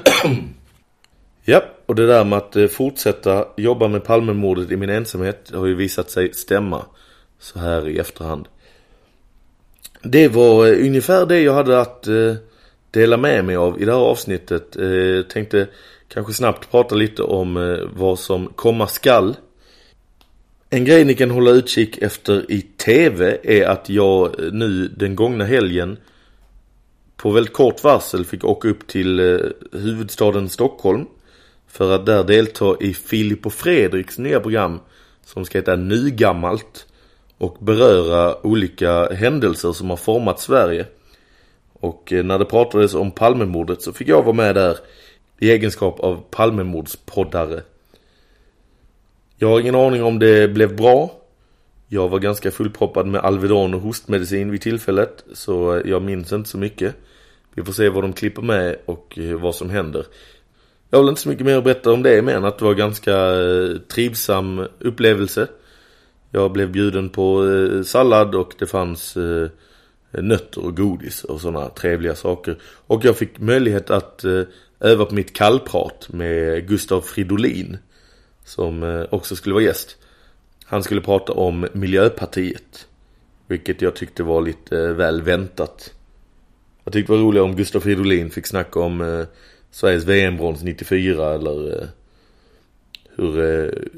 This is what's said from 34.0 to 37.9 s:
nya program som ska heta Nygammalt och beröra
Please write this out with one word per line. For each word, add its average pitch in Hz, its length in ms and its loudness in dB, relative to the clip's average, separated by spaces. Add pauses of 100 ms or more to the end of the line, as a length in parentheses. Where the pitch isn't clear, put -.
nya 131 220 -2
program 104 400 -2 (440)
som - 200 -12
ska - 140 -4
heta 92 180 0
Nygammalt 101 1080 -2 (520)
och - 220 -8
beröra 92 840 4